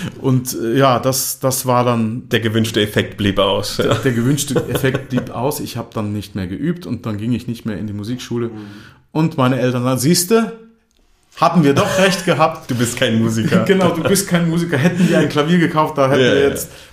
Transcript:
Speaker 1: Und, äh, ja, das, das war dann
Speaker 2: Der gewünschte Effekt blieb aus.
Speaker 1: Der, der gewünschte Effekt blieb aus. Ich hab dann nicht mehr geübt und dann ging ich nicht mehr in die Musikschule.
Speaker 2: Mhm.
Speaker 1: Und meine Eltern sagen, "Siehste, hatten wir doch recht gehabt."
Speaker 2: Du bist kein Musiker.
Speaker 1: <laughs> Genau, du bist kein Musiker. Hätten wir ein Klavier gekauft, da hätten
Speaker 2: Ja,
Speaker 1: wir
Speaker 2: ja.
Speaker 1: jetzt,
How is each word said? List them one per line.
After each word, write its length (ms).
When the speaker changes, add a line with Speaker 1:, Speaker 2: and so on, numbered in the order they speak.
Speaker 1:
Und, 340
äh, 220
ja, 220
das, 400
das 260
war 200
dann 440
Speaker 2:
Der 120
gewünschte 400
Effekt 360
blieb 220
aus. 380
Speaker 1:
Der, 180
der 160
gewünschte 440
Effekt 420
blieb 200
aus. 320
Ich 160
hab 160
dann 180
nicht 240
mehr 120
geübt 380
und 200
dann 120
ging 160
ich 140
nicht 180
mehr 120
in 100
die 60
Musikschule. 540
Speaker 2:
Mhm. 100
Speaker 1:
Und 260
meine 220
Eltern 240
sagen, 160
"Siehste, 600
hatten 260
wir 100
doch 240
recht 280
gehabt." 460
Speaker 2:
Du 40
bist 220
kein 240
Musiker. 420
Speaker 1:
<laughs> 20
Genau, 240
du 140
bist 240
kein 220
Musiker. 280
Hätten 320
wir 100
ein 100
Klavier 280
gekauft, 400
da 120
hätten 140
Speaker 2:
Ja, 100
Speaker 1:
wir 80
Speaker 2:
ja. 80
Speaker 1:
jetzt, 220